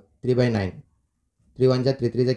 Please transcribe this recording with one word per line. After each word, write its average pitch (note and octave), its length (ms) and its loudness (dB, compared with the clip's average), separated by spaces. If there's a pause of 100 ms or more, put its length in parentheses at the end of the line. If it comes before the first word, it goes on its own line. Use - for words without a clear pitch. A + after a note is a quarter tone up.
(220)
three B2 180 0
by B2 80 4 (100)
nine. F#2+ 160 -2 (800)
Three B2+ 180 2
one B2+ 140 0
జా C3+ 120 0
త్రీ, A#2+ 160 -2
త్రీ B2 140 0
జా B2+ 80 0